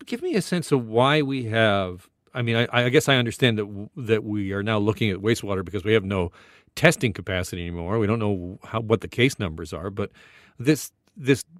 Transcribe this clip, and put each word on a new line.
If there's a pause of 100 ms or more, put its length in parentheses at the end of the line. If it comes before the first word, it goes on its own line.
give
me
a
sense
of
why
we
have, (240)
I
mean,
I,
I
guess
I
understand
that
w-,
that
we
are
now
looking
at
wastewater
because
we
have
no (440)
testing
capacity
anymore.
We
don't
know
how,
what
the
case
numbers
are,
but (480)
this, (240)
this (160)